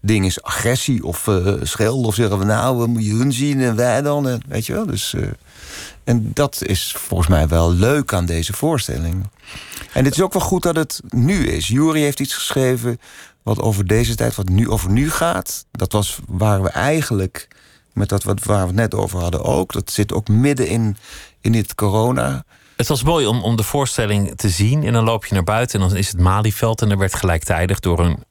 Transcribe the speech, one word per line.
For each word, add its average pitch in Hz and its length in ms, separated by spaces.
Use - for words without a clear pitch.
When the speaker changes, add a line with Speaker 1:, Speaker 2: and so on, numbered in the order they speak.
Speaker 1:
ding 101 240
is - 180
agressie 120 600
of, 85 240
eh, 98 340
schelden 117 440
of 101 100
zeggen 104 220
van: 98 100
"Nou, 120 300
we 117 100
moeten 110 240
hun 123 220
zien 135 280
en 117 140
wij 120 260
dan", 147 260
en 123 200
weet - 180
je - 80
wel, 214 120
dus, - 280
eh, - 80
en 110 300
dat - 320
is - 320
volgens 87 320
mij 78 180
wel 82 260
leuk 123 400
aan 90 120
deze 85 280
voorstelling. 92 720
En 131 120
het 135 80
is 147 80
ook 190 120
wel 185 80
goed 185 220
dat 170 120
het - 340
nu 139 380
is. - 200
Juri 151 340
heeft 143 180
iets 143 140
geschreven 123 680
wat - 160
over 101 280
deze 113 280
tijd, 117 200
wat 92 140
nu, 104 200
over 95 220
nu 139 200
gaat. - 600
Dat - 200
was - 360
waar 98 340
we 92 80
eigenlijk, 123 800
met 104 160
dat 98 140
wat, 98 200
waar 104 180
we 90 60
het 90 80
net 113 200
over 90 240
hadden 85 240
ook. 90 300
Dat - 180
zit 104 220
ook 107 140
midden 127 400
in, 110 300
in 110 100
dit 110 240
corona. 120 680
Speaker 2:
Het - 120
was 131 160
mooi 151 220
om, 110 180
om 113 120
de 110 80
voorstelling 107 720
te - 140
zien. 110 340
En 120 100
dan 113 100
loop 113 220
je - 80
naar 92 100
buiten 107 380
en 92 60
dan 95 100
is 95 100
het 92 120
Malieveld. 104 640
En 104 100
er 98 60
werd 95 180
gelijktijdig 87 640
door 87 200
een 85 320